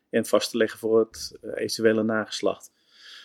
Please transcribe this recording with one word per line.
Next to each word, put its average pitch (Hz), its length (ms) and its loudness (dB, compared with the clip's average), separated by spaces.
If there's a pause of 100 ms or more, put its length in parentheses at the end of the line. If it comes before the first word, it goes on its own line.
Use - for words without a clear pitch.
en 113 160 0
vast - 260 0
te 120 60 -4
leggen 113 220 0
voor 113 200 4
het, - 420 -4
eh, 110 140 -12
eventuele 110 480 2
nageslacht. 107 680 -2 (540)